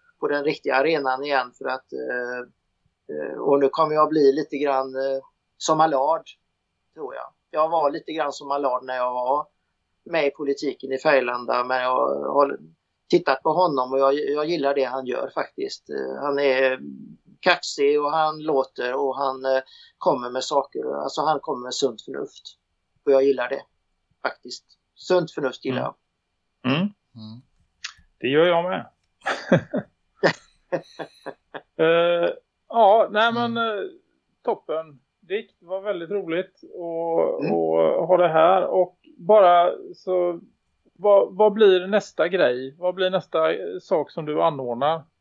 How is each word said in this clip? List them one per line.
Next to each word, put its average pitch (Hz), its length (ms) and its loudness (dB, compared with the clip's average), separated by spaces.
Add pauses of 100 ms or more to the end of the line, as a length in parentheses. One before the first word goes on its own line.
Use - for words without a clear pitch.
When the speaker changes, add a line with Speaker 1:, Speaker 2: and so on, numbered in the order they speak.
(200)
Speaker 1:
på 147 80 -4
den 143 160 -2
riktiga 147 320 -2
arenan 139 480 0
igen 135 340 -2
för 135 80 -14
att, 131 280 -8
eh, 123 460 -6 (760)
eh, 135 240 -8
och 139 200 2
nu 135 100 4
kommer 151 260 0
jag 151 140 4
bli 147 220 4
lite 147 260 -4
grann, 135 380 -2
eh, 135 240 -4 (380)
som 160 240 0
Allard, 151 420 0 (720)
tror 131 220 -14
jag. 123 120 -12 (260)
Jag 160 160 2
var 160 220 2
lite 156 200 -10
grann 151 220 -4
som 143 180 -10
Allard 131 320 -2
när 127 120 -6
jag 123 180 -2
var 131 340 -2 (580)
med 147 220 0
i - 40 2
politiken 139 600 -6
i 135 60 -4
Färgelanda, 123 640 0
men 127 180 -2
jag 127 260 0 (260)
har 143 240 2 (520)
tittat 160 340 0
på 160 100 0
honom 139 400 0
och 135 60 0
jag, 135 140 4
jag 147 320 -4
gillar 143 300 -2
det 135 80 0
han 127 220 -6
gör 123 240 -6
faktiskt. - 600 -10
Eh, 135 320 -8
han 143 180 -4
är 131 400 2 (600)
kaxig 147 600 0
och 147 100 -4
han 156 320 -2
låter 131 520 -2
och 135 220 -4
han, 131 280 -4
eh, 131 160 2 (360)
kommer 127 320 0
med 127 140 -6
saker. 139 600 -4
Alltså 147 180 -6
han 147 180 0
kommer 127 240 -8
med 123 100 -10
sunt 117 280 -4
förnuft. - 560 -12 (480)
Och 143 60 2
jag 135 120 4
gillar 127 260 0
det 139 120 -8 (600)
faktiskt. - 440 -10 (300)
Sunt 180 360 0
förnuft 135 340 -6
gillar 131 160 -4
Speaker 2:
Mm. 123 120 -6 (680)
Speaker 1:
jag. - 100 -2
Speaker 2:
Mm. 151 100 0
Speaker 3:
Mm. 117 600 -10 (800)
Speaker 2:
Det - 80 -6
gör 151 180 4
jag 170 180 2
med. 185 260 -6 (600)
<laughs> - 360 0 (1900)
Eh, 170 520 2 (400)
ja, 220 420 6
nej 226 220 2
men, 233 240 -2
Speaker 3:
Mm. 226 200 -2
Speaker 2:
eh, 185 60 -6 (600)
toppen. 160 540 -6 (200)
Dick, 208 400 -10
det 175 60 -20
var 190 160 -8
väldigt 175 280 -6
roligt 180 460 -6
att, 165 880 -4
Speaker 1:
Mm. 175 100 -2
Speaker 2:
att 165 540 2
ha 180 100 6
det 175 100 6
här. 165 400 4
Och 185 320 0 (180)
bara 175 540 6 (240)
så, 175 440 -2 (540)
vad, 202 420 4
vad 208 180 4
blir 190 340 6
nästa 185 400 0
grej? 135 500 0
Vad 180 180 -2
blir 185 140 0
nästa, 165 440 0
eh, 180 280 -8
sak 156 300 -2
som 156 140 -10
du 151 160 -2
anordnar 139 640 -2 (180)